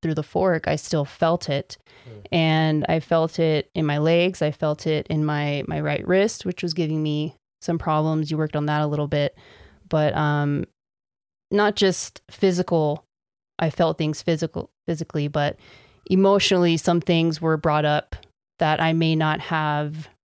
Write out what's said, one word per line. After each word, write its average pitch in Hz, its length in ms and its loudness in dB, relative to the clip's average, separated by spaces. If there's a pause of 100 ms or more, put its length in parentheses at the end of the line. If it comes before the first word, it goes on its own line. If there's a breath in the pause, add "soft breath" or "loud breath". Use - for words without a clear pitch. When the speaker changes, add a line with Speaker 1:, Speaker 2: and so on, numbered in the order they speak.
Speaker 1:
through 160 120 -2
the 156 80 -2
fork, 170 460 0
I 156 80 0
still 151 300 -2
felt 170 420 0
it. 139 300 -4 (260 loud breath)
Speaker 2:
Hmm. 120 60 -20 (200 loud breath)
Speaker 1:
And 156 580 2
I 160 120 2
felt 160 380 0
it 156 360 0
in 156 120 -2
my 147 120 0
legs. 170 440 2
I 151 80 0
felt 151 360 -4
it 156 220 -2
in 151 160 0
my, 147 420 -2
my 151 140 -6
right 147 260 -4
wrist, 196 380 2
which 180 180 -6
was 170 120 -4
giving 156 280 -2
me 151 320 -4 (280)
some 170 160 -2
problems. 156 520 0
You 156 60 -2
worked 156 200 -2
on 147 100 -2
that 151 160 0
a 151 40 0
little 147 220 -2
bit, 147 280 -2 (520 loud breath)
but, 151 260 2
um, 147 520 0 (840)
not 208 260 2
just - 440 0 (100)
physical, 175 760 0 (520)
I 165 120 0
felt 165 260 0
things 156 240 -2
physical, 165 480 -4 (180)
physically, 156 420 -4
but 147 280 -2 (540 soft breath)
emotionally, 190 680 4
some 170 240 2
things 165 400 0
were 160 160 0
brought 151 300 0
up 147 280 -2 (440)
that 156 240 0
I 160 100 2
may 160 240 2
not 156 240 0
have 151 680 -4 (160)